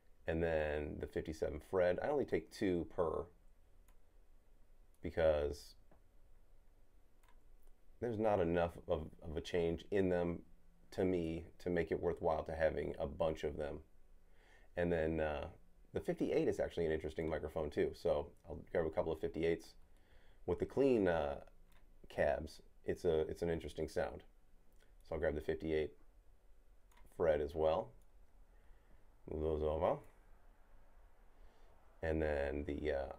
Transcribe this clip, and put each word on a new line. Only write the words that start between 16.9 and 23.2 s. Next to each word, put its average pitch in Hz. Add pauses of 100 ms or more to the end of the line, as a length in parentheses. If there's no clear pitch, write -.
interesting 78
microphone 78
too. 85
So 76 (200)
I'll 80 (100)
grab 87
a 78
couple 82
of 80
fifty-eights. 82 (720)
With 87
the 95
clean, 120
uh, 76 (680)
cabs, 76 (240)
it's -
a, 80